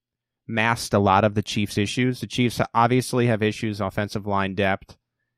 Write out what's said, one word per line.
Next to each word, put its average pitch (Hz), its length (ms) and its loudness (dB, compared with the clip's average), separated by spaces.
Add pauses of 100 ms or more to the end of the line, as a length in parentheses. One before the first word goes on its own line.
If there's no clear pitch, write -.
(480)
masked 113 460 -2
a 104 60 4
lot 101 240 4
of 104 120 2
the 107 80 0
Chiefs' - 340 -4
issues. 123 440 -2
The 107 60 -8
Chiefs 120 320 0 (140)
obviously 120 540 2
have 107 160 0
issues, 107 380 -2
offensive 101 460 -4
line 98 280 0
depth, 98 420 -2 (400)